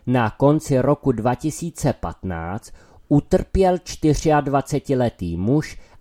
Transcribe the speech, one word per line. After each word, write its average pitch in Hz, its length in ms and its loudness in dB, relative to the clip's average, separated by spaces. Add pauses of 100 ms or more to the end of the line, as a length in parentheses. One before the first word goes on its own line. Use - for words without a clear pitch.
na 123 220 2
konci 143 500 2
roku 135 320 2
dva 120 240 0
tisíce 151 580 -4
patnáct 85 800 -8 (360)
utrpěl 180 680 2
čtyřiadvacetiletý 139 1600 -2
muž 123 420 0 (220)